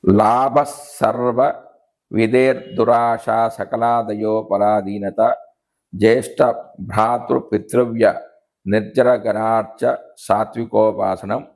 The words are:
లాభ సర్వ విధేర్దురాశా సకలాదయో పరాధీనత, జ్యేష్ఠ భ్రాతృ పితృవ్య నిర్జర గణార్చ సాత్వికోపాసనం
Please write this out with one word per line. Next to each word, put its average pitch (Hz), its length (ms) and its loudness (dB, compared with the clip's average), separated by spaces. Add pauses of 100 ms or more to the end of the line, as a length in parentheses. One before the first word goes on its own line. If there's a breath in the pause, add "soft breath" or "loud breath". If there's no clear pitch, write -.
లాభ 120 520 4 (380)
సర్వ 120 540 0 (580)
విధేర్దురాశా 117 1400 0
సకలాదయో 110 1000 -2
పరాధీనత, 101 840 0 (600)
జ్యేష్ఠ 110 460 2 (380)
భ్రాతృ 110 600 0
పితృవ్య 113 760 0 (540)
నిర్జర 107 480 0
గణార్చ 110 800 -2 (220)
సాత్వికోపాసనం 110 1400 -2